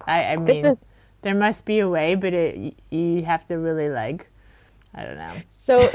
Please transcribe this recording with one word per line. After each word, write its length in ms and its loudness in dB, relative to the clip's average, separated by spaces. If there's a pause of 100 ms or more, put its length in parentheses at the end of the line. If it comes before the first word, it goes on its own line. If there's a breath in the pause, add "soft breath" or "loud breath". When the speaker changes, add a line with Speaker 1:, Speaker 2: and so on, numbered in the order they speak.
Speaker 1:
I, 260 0
I 40 -2
Speaker 2:
This 280 2
Speaker 1:
mean, 80 6
Speaker 2:
is 160 -6 (340 soft breath)
Speaker 1:
there 120 -2
must 320 0
be 120 2
a 100 2
way, 280 2
but 160 -2
it, 240 0
y-, 160 -10 (180)
you 320 0
have 260 -4
to 100 -4
really, 320 -2
like, 360 -6 (680 soft breath)
I 100 -12
don't 140 -14
know. 160 -14 (160)
Speaker 2:
So, 440 4